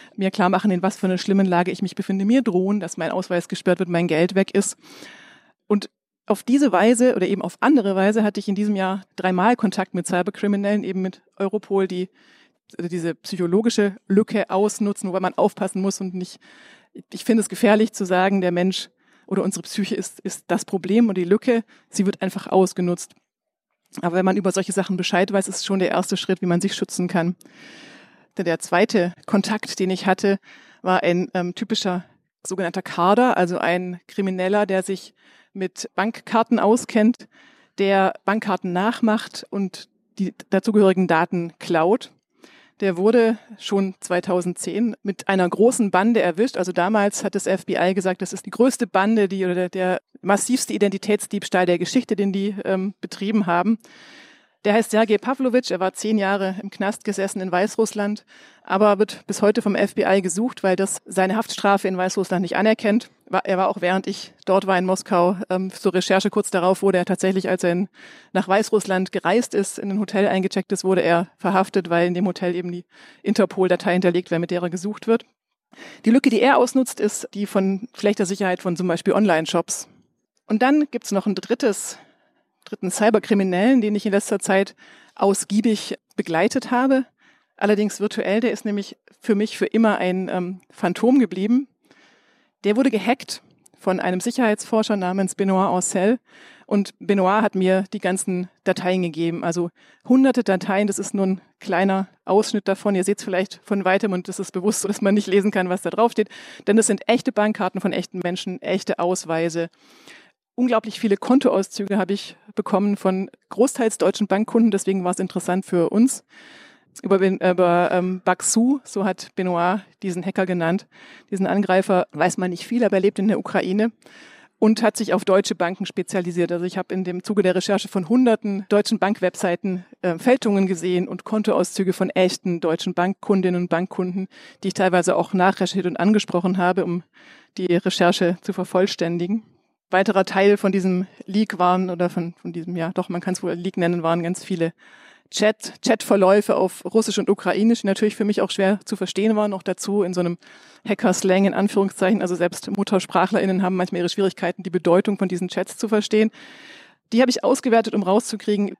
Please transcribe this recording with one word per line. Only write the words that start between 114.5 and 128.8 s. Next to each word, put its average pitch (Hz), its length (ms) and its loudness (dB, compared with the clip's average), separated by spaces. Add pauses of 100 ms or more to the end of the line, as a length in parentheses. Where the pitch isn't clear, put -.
deswegen 190 320 -2
war 180 80 0
es 180 80 -6
interessant 185 440 -4
für 175 260 0
uns. 233 340 2 (760)
Über 190 200 2
Ben-, 190 160 2
über, 175 560 2
ähm, 185 320 -2
Baksu, 240 580 0
so - 220 -6
hat 185 320 -4
Benoit 180 460 0 (200)
diesen 180 240 -6
Hacker 190 200 -2
genannt, 180 420 -2 (420)
diesen 190 160 0
Angreifer, 185 640 2
weiß 160 280 -2
man 180 120 -2
nicht 175 160 -10
viel, 240 160 -2
aber 202 140 2
er 185 60 2
lebt 202 180 0
in 196 80 2
der 208 100 2
Ukraine 208 540 -2 (640)
und 220 240 4
hat 220 140 2
sich 202 180 -2
auf 190 100 0
deutsche 196 300 2
Banken 185 320 -4
spezialisiert. 175 640 -2
Also 175 140 -2
ich 185 120 -6
habe 185 160 -6
in 185 120 -2
dem 180 180 -6
Zuge 208 220 2
der 185 100 4
Recherche 185 320 0
von 185 220 -4
hunderten 220 600 2
deutschen 208 300 2